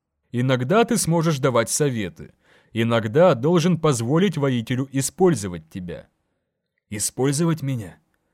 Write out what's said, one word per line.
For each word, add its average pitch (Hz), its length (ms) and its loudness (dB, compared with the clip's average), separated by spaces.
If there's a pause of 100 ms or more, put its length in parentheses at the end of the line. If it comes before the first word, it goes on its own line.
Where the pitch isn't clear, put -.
(320)
Иногда 131 520 2
ты 226 140 0
сможешь 160 420 0
давать 120 320 0
советы. 110 640 -4 (400)
Иногда 117 600 2
должен 160 460 2
позволить 151 580 0
воителю 131 540 -2
использовать 117 760 -2
тебя». 87 420 -12 (840)
«Использовать 143 720 -2
меня?» 120 340 -8 (360)